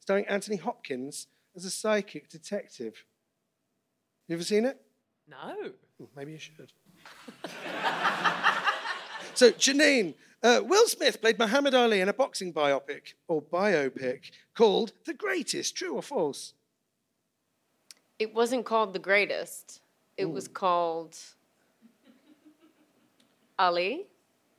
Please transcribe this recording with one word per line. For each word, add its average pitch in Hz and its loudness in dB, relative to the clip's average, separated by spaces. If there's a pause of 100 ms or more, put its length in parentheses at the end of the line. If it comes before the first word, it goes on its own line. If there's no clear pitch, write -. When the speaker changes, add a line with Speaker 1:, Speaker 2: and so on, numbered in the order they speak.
Speaker 1:
starring 196 0
Anthony 202 -4
Hopkins 147 -8 (280)
as 175 -14
a 190 -10
psychic 208 -4
detective. - -12 (1200)
You 165 -6
ever 170 -8
seen 214 2
it? 269 -4 (480)
Speaker 2:
No. 220 -12 (260)
Speaker 1:
Hmm, 131 -18 (100)
maybe 143 -14
you 156 -18
should. - -20 (680)
<laughs> - -12 (1800)
So, 247 8
Janine, 277 4 (280)
uh, 233 6
Will 392 6
Smith - 0
played 220 4
Muhammad 262 2
Ali 226 4
in 190 2
a 202 0
boxing 202 -2
biopic, 143 -2 (140)
or 160 0
biopic, 147 -2 (240)
called 214 4 (120)
The 320 -8
Greatest. 339 -4
True 349 -8
or 196 -4
false? 170 -4 (1600)
Speaker 3:
It 220 -4
wasn't 233 0
called 220 0
The 185 -6
Greatest. 175 -2 (380)
It 190 -2
Speaker 1:
Ooh. 165 -4
Speaker 3:
was 131 -8
called 170 -2 (2500)
Ali. 185 0 (520)